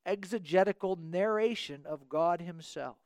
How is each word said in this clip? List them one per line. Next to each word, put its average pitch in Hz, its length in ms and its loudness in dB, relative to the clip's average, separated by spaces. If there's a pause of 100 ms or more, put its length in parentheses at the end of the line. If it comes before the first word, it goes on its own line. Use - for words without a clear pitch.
exegetical 190 880 2
narration 185 880 0
of 147 240 -8
God 165 320 2
himself. 160 640 -10